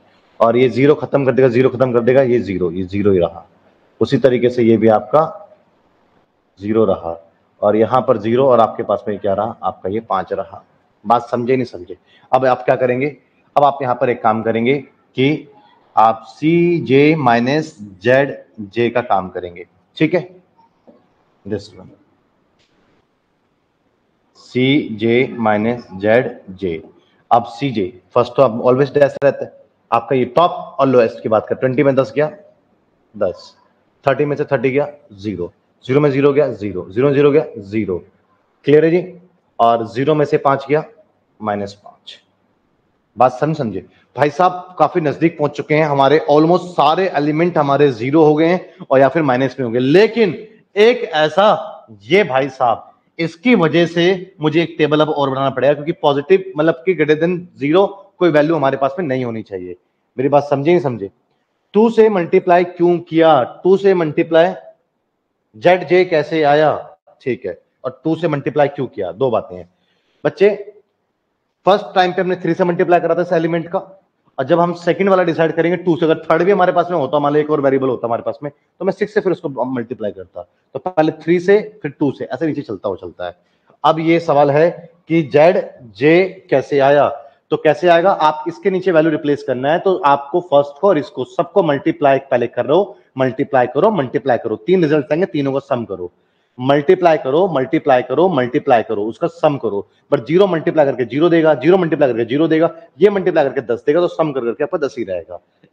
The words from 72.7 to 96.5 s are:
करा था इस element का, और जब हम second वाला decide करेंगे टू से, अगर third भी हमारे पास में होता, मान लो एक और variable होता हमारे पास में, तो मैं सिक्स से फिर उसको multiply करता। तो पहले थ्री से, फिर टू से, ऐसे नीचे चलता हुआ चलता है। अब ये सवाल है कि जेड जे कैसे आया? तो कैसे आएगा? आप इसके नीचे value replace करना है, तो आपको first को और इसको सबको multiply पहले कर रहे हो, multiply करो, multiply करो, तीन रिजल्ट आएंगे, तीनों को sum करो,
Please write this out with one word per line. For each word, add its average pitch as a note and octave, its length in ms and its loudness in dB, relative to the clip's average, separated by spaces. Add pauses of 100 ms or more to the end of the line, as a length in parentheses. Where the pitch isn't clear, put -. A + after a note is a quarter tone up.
करा E3 140 -2
था F3 80 0
इस F3 100 -4
element E3+ 360 -2
का, F#3+ 100 -6 (600)
और C3+ 60 -4
जब E3+ 160 2
हम F3 140 0
second F3 340 -2
वाला F#3 140 4
decide D#3+ 300 0
करेंगे E3 240 -2
टू F3 200 -2
से, E3+ 80 -2
अगर D#3+ 160 2
third E3 220 0
भी F#3 80 2
हमारे F3+ 220 2
पास E3 180 0
में F3+ 80 -2
होता, C#3 200 -2
मान C#3+ 140 0
लो D3+ 60 2
एक D3+ 120 -2
और D3+ 100 0
variable C3+ 280 0
होता A#2+ 180 -4
हमारे A2+ 160 -4
पास A2+ 200 -8
में, C#3+ 80 -10 (280)
तो F3 60 -10
मैं F#3+ 80 -2
सिक्स - 220 -8
से G#3 60 0
फिर F3+ 120 -2
उसको C#3 320 -6
multiply A2+ 480 -6
करता। F2+ 300 -16 (320)
तो C#3 40 -10
पहले D#3+ 340 0
थ्री E3 280 -2
से, G3+ 180 4 (240)
फिर D3 80 -8
टू C#3 220 -2
से, A#2+ 120 -12
ऐसे C3 220 -6
नीचे C#3+ 160 -4
चलता G#2 260 -10
हुआ F#2 80 -4
चलता F2 300 -14
है। E2+ 100 -12 (480)
अब D#3 140 2
ये E3 220 2
सवाल D3 300 2
है D#3 200 2 (380)
कि E3 140 0
जेड D#3 380 2 (360)
जे F3+ 540 2
कैसे C#3 300 0
आया? C#3 280 4 (420)
तो D#3 60 0
कैसे D#3 320 0
आएगा? E3+ 220 4
आप D#3 380 -2
इसके F#3+ 220 -4
नीचे F#3 220 -2
value D#3+ 180 4
replace D3 320 -2
करना C3+ 300 -4
है, F3 60 0
तो F#3 180 0
आपको C#3+ 440 0
first C#3+ 400 0
को G3+ 80 2
और E3+ 100 2
इसको C3+ 260 -8
सबको - 380 -2
multiply C#3 560 0
पहले B2 280 -2
कर A#2 200 -6
रहे C#3+ 100 2
हो, G3+ 200 -2 (220)
multiply C3 480 0
करो, D#3 240 0
multiply C3+ 480 -2
करो, G#2+ 180 -6
तीन F3+ 260 0
रिजल्ट D3+ 300 0
आएंगे, F3+ 140 0
तीनों C#3 260 -4
को C3+ 80 -4
sum A#2+ 240 -4
करो, F2+ 280 -10 (460)